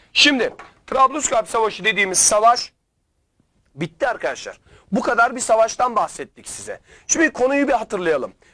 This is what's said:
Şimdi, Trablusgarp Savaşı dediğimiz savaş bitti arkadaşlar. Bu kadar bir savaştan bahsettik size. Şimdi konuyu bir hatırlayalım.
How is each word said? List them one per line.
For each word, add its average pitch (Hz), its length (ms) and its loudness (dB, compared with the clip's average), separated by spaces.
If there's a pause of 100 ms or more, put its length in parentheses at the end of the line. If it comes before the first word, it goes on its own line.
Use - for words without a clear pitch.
(140)
Şimdi, 262 400 0 (340)
Trablusgarp 262 600 0
Savaşı 214 380 -2
dediğimiz 190 340 0
savaş 226 540 4 (1040)
bitti 165 320 -4
arkadaşlar. 143 520 -6 (320)
Bu 226 100 0
kadar 240 340 2
bir 247 60 -8
savaştan 226 540 2
bahsettik 151 540 -6
size. - 300 -14 (280)
Şimdi 311 260 0
konuyu 269 340 2
bir 277 60 0
hatırlayalım. 175 600 -2 (200)